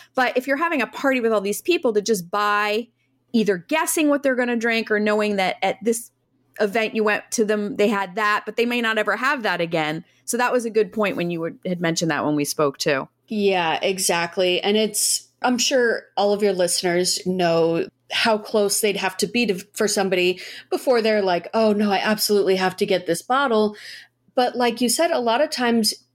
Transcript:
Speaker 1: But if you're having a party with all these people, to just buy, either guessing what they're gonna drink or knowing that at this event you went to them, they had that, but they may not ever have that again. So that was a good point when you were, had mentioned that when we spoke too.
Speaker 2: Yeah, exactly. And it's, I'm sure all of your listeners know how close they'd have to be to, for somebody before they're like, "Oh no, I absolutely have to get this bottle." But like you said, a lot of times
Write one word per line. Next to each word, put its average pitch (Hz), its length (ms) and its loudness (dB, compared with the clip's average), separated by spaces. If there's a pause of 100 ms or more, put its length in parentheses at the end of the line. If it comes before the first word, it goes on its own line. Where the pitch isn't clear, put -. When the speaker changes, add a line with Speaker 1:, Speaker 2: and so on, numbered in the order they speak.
(160)
Speaker 1:
But 254 200 0
if 262 120 -2
you're 269 100 0
having 330 240 0
a 214 60 -2
party 269 340 -2
with 226 100 2
all 208 100 2
these 202 200 -4
people, 320 320 0
to 208 80 0
just 190 300 -2
buy, 208 560 0 (440)
either 208 260 2
guessing 311 520 0
what 285 140 2
they're 269 120 2
gonna 240 220 0
drink 226 320 0
or 208 100 2
knowing 214 360 0
that 185 260 0
at 190 220 0
this 226 260 -2 (500)
event 214 360 -2
you 220 80 0
went 208 280 0
to 220 140 0
them, 208 300 -2
they 202 140 2
had 196 260 -2
that, 214 320 0
but 214 80 -10
they 233 100 0
may 240 160 -2
not 220 160 0
ever 214 180 0
have 262 280 -2
that 180 180 0
again. 165 420 -2 (220)
So - 120 -4
that 247 140 2
was 247 140 0
a 226 60 -6
good 208 200 0
point 208 240 0
when 175 140 -2
you 170 100 -4
were, 165 140 -6 (100)
had 180 160 -4
mentioned 170 300 0
that 135 160 0
when 151 100 0
we 147 80 0
spoke 143 360 -2
too. 147 280 -2 (220)
Speaker 2:
Yeah, 190 520 0
exactly. 180 800 0
And 202 140 0
it's, - 540 -2 (120)
I'm 247 160 0
sure 240 460 0 (140)
all 202 160 2
of 202 100 -2
your 202 100 4
listeners 180 720 0
know 165 640 2 (240)
how 220 280 0
close 208 420 0
they'd 202 160 0
have 202 200 -4
to 202 100 -2
be 240 180 0
to, 185 140 -2 (140)
for 214 140 -2
somebody 180 540 0 (300)
before 254 300 2
they're 214 200 2
like, 175 320 0
"Oh 220 200 4
no, 208 180 2
I 190 80 2
absolutely 202 560 2
have 185 220 0
to 202 100 0
get 180 180 0
this 165 160 -2
bottle." 226 540 2 (580)
But 247 220 0
like 240 260 0
you 240 80 2
said, 330 220 2
a 320 80 0
lot 233 220 2
of 311 100 0
times 233 420 2 (220)